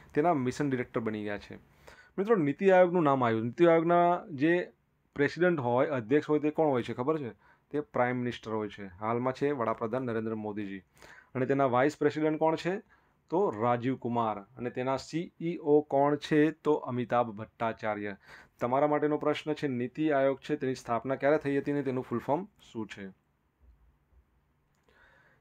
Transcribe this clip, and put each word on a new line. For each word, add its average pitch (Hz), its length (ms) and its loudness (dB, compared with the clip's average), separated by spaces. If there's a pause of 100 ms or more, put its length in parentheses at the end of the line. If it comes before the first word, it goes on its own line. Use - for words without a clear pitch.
(140)
તેના 160 200 2
મિશન 135 360 -2
ડિરેક્ટર 123 300 -4
બની 107 240 -4
ગયા 104 140 -6
છે. - 160 -16 (640)
મિત્રો, 214 180 4
નીતિ 160 340 2
આયોગનું 180 320 6
નામ 139 220 4
આવ્યું. 113 180 2
નીતિ 120 240 2
આયોગના 175 640 4
જે 165 420 0 (420)
પ્રેસિડેન્ટ 160 460 0
હોય, 123 260 2
અધ્યક્ષ 139 440 0
હોય, 151 80 2
તે 147 120 0
કોણ 156 160 0
હોય 127 160 0
છે 117 100 -8
ખબર 127 260 -2
છે? 127 120 -8 (400)
તે 147 100 -2
પ્રાઇમ 127 360 0
મિનિસ્ટર 120 340 -6
હોય 107 180 -4
છે. 101 180 -14
હાલમાં 113 460 -2
છે 143 180 -2
વડાપ્રધાન 117 520 -4
નરેન્દ્ર 113 320 -4
મોદીજી. 104 440 -8 (560)
અને 131 120 -2
તેના 139 200 2
વાઇસ 131 320 2
પ્રેસિડેન્ટ 156 400 0
કોણ 160 180 2
છે? 185 260 -6 (480)
તો 170 300 0
રાજીવ 120 360 0
કુમાર. 117 440 -2
અને 120 300 -10
તેના 127 260 -4
સી 160 440 -8
ઈ 165 160 -6
ઓ 151 240 4
કોણ 143 360 2
છે? 151 340 2
તો 151 220 -2
અમિતાભ 120 580 -2
ભટ્ટાચાર્ય. 107 840 -6 (440)
તમારા 131 260 2
માટેનો 147 320 0
પ્રશ્ન 151 340 -2
છે, 147 160 -4
નીતિ 127 420 -2
આયોગ 135 280 2 (120)
છે, 151 60 0
તેની 131 180 -4
સ્થાપના 127 400 -4
ક્યારે 139 240 2
થઈ 139 200 -2
હતી 143 140 -2
અને 143 100 -2
તેનું 127 220 -4
ફૂલ 120 140 -4
ફોર્મ 156 280 -4 (260)
શું 110 140 -8
છે? 98 220 -14 (2250)